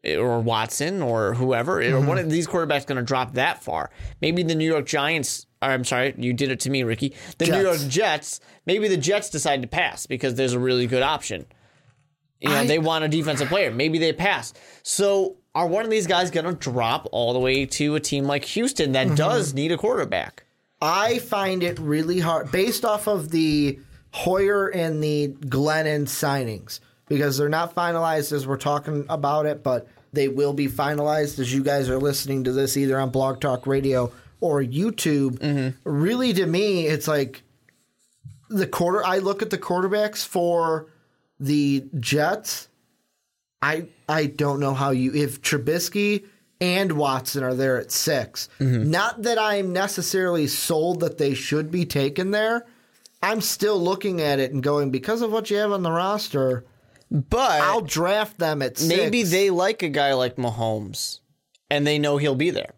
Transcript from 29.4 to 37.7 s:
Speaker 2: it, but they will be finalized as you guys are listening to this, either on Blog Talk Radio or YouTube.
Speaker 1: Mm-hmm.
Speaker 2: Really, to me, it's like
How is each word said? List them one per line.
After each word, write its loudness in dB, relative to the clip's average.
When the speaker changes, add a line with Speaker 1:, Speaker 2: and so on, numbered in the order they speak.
Speaker 2:
it, -4
but -2
they 2
will 2
be 0
finalized 0
as -2
you 2
guys 2
are 0
listening -2
to 2
this, 0
either 2
on 0
Blog 0
Talk -2
Radio 2
or 2
YouTube. 0
Speaker 1:
Mm-hmm. -2
Speaker 2:
Really, 2
to 2
me, 2
it's 0
like -2